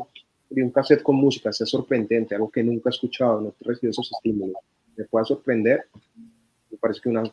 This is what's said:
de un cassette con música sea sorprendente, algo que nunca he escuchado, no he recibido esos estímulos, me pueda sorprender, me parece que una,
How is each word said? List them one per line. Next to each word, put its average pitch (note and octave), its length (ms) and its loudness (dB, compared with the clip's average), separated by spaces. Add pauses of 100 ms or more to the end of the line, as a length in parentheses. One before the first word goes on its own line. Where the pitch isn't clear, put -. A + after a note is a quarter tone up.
(480)
de C3 140 -2
un B2 80 0
cassette - 320 4
con C#3 140 4
música C3 360 2
sea A2 140 -4
sorprendente, A2+ 680 0
algo G#2+ 160 -2
que A#2 120 -2
nunca A#2 260 0
he A#2+ 40 2
escuchado, B2 500 0
no G#2 60 -6 (120)
he - 80 -18
recibido A#2+ 220 -2
esos A#2 220 -6
estímulos, G2 440 -4 (400)
me A2 80 -8
pueda A2 220 0
sorprender, B2 580 0 (840)
me A2 80 -16
parece A2 240 -2
que B2 80 -2
una, A2+ 120 0 (100)